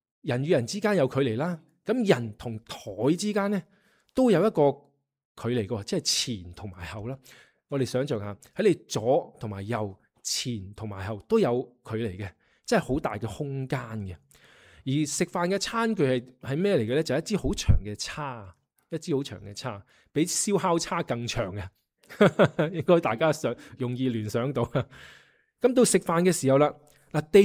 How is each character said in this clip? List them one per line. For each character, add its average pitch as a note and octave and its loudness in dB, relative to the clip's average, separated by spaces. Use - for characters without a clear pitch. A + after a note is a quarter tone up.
人 C3 -2
與 D#3 2
人 C3 2
之 G3+ -6
間 G#3 2
有 C#3+ 4
距 C3 0
離 A#2 2
啦， D#3+ -4
咁 A3+ 0
人 A#2+ 0
同 A2+ -8
台 A2+ -2
之 G#3 -4
間 G3+ 0
呢， G3 -2
都 B3+ 6
有 E3 6
一 G#3+ 4
個 C#3+ 4
距 - -6
離 G#2+ 0
嘅， G#2 -6
即 - -4
係 D#3+ -2
前 F2 -16
同 G#2+ -12
埋 F2 -14
後 G#2 -10
啦。 C3 -10
我 C#3+ -2
哋 B2+ 0
想 B2+ -2
象 B2+ -4
下， G2+ -8
喺 G#3+ 2
你 F3 6
左 B2 0
同 A#2+ -6
埋 G2 -8
右、 G#2+ -4
前 G#2 -6
同 A2 -10
埋 F#2+ -8
後 A2 -6
都 A3+ 4
有 B2+ 2
距 A#2 -8
離 G#2+ -4
嘅， G2+ -10
即 - 0
係 F#3 2
好 C#3 -2
大 G#2+ -4
嘅 G#2 -6
空 C#3 -6
間 C3 -4
嘅。 F#2 -10
而 C3 -2
食 E3 -2
飯 F3 -2
嘅 G3 0
餐 A3+ -2
具 F#3 0
係， B2+ 2
係 C3+ -6
咩 F#3 2
嚟 B2 2
嘅 A2 -2
呢？ D#3+ 0
就 C3 -2
係 C#3+ 0
一 E3 -2
支 G#3 -4
好 D3 -2
長 - 4
嘅 G#2 -10
叉， A#2+ -10
一 D#3+ -6
支 D#3 -2
好 C3+ 0
長 F#2+ -12
嘅 G2+ -14
叉， G#2 -10
比 D#3 2
燒 G3+ 0
烤 E3+ 2
叉 E3+ -4
更 A#2+ -6
長 G2+ -4
嘅。 F#2+ -8
<laughs> F3 4
應 D#3+ -4
該 E3+ 4
大 A#2 0
家 D3+ 2
想， A#2+ -4
容 B2 -4
易 C3 -2
聯 A2 -4
想 A#2+ -2
到。 A#2 -2
<laughs> - -20
咁 B3+ 4
到 B3 6
食 G3+ 6
飯 E3+ 0
嘅 F3+ 4
時 C3 2
候 C3+ 8
啦， D3 4
嗱， D3+ 0
地 G3+ 10